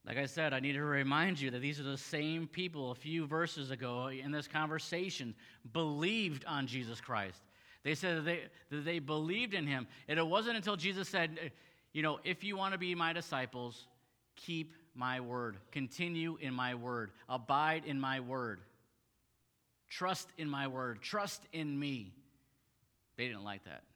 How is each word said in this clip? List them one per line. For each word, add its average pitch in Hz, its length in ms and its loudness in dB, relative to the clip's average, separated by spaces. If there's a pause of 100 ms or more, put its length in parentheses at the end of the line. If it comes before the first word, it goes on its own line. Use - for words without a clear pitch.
Like 117 140 0
I 139 80 2
said, 151 260 2
I 131 80 2
need 139 140 2
to 143 100 2
remind 147 560 4
you 135 100 0
that 123 80 -2
these 143 220 -2
are 135 40 -4
the 135 140 -2
same 156 480 -2
people 156 460 -2
a - 20 -4
few 156 320 -2
verses 156 460 0
ago 123 340 -2
in 135 240 -4
this 147 160 -2
conversation 156 880 -2 (380)
believed 160 720 2
on 143 240 0
Jesus 117 320 -4
Christ. 101 420 -2 (400)
They 147 140 2
said 170 220 2
that 147 60 -2
they, 170 180 0 (280)
that 147 140 -2
they 170 160 2
believed 160 520 2
in 165 140 2
him. 135 220 0 (180)
And 156 140 2
it 165 60 6
wasn't 220 300 4
until 202 200 2
Jesus 185 320 0
said, 165 440 0 (400)
you 156 100 0
know, 151 200 2
"If 180 220 -2
you 202 120 -2
want 190 160 2
to 185 60 0
be 180 160 0
my 165 180 2
disciples, 127 760 -4 (480)
keep 160 380 -4 (200)
my 127 240 0
word, 120 400 -2 (140)
continue 165 680 -2
in 135 140 -2
my 123 220 0
word, 120 340 -2 (180)
abide 143 560 2
in 143 160 0
my 135 200 2
word, 123 400 -4 (1300)
trust - 400 0 (100)
in 156 100 -2
my 139 200 0
word, 127 340 -2
trust 202 400 -2 (100)
in 151 240 0
me." 135 360 -2 (1040)
They 120 100 -2
didn't 104 180 -6
like 101 200 -8
that. 71 180 -12 (140)